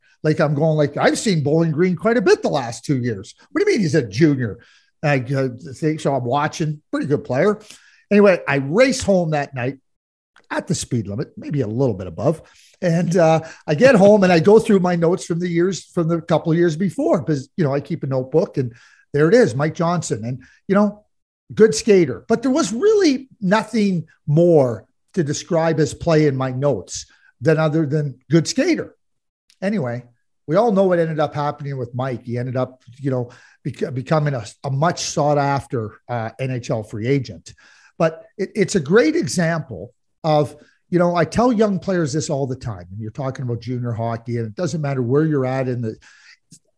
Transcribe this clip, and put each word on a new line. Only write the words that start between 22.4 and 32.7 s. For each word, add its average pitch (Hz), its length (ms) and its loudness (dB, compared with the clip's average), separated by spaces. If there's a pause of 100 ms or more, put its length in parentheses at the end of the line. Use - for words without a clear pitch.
there 269 100 -2
was 254 220 0
really 359 560 2 (100)
nothing 202 680 0 (180)
more 151 640 4 (260)
to 180 100 -2
describe 160 540 -2
his 151 160 0
play 156 320 2
in 135 100 2
my 131 160 -4
notes 127 540 -4 (340)
than 156 200 2
other 160 260 0
than 147 340 -4 (120)
good 160 160 4
skater. 269 480 -2 (640)
Anyway, 135 440 -4 (420)
we 151 100 -2
all 226 160 4
know 196 120 2
what 180 160 2
ended 160 200 -2
up 147 140 -2
happening 143 440 -6
with 127 180 -10
Mike. 123 280 -6
He 120 140 -8
ended 127 180 -6
up, 127 280 -6 (160)